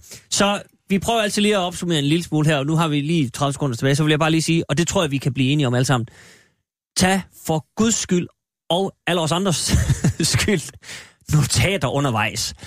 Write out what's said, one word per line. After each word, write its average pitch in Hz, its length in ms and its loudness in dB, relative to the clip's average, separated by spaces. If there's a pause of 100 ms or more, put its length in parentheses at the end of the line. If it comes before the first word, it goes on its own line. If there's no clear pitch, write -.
(300)
Så 202 320 0 (280)
vi 196 100 2
prøver 226 220 0
altid 208 200 0
lige 208 140 4
at 196 40 2
opsummere 175 400 -2
en 143 60 0
lille 165 180 2
smule 156 240 0
her, 156 100 4
og 135 80 -2
nu 160 100 0
har 165 120 2
vi 147 140 0
lige 151 280 0
tredive 139 240 -2
sekunder 135 220 -4
tilbage, 135 200 2
så 156 80 2
vil 151 60 2
jeg 151 100 2
bare 156 120 2
lige 160 100 2
sige, 165 280 0
og 139 80 -2
det 170 100 0
tror 190 160 0
jeg, 143 80 -2
vi 139 60 0
kan 131 160 -4
blive 131 180 0
enige 147 160 2
om 120 60 0
alle 127 120 2
sammen. 123 220 0 (920)
Tag 185 240 2 (240)
for 160 200 -2 (100)
guds 220 200 0
skyld, - 320 -2 (420)
og 185 240 -2 (140)
alle 170 140 0
os 151 100 -2
andres 180 460 0 (180)
<laughs> - 400 0
skyld, - 260 0 (720)
notater 156 540 2
undervejs. 113 680 -2 (140)